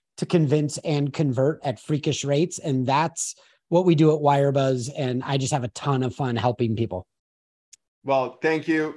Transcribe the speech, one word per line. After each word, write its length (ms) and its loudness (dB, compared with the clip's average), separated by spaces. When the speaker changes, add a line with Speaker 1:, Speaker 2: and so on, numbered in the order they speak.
Speaker 1:
to 80 -4
convince 540 0
and 340 -2
convert 500 0
at 160 -4
freakish 460 -4
rates. 340 -2
And 280 -2
that's 480 -2
what 160 2
we 100 6
do 220 6
at 60 -4
Wirebuzz. 760 2
And 260 -2
I 140 -2
just 160 -2
have 120 -2
a 40 -4
ton 340 -2
of 120 -2
fun 200 -4
helping 420 0
people. 300 -4
Speaker 2:
Well, 360 0
thank 280 0
you. 280 0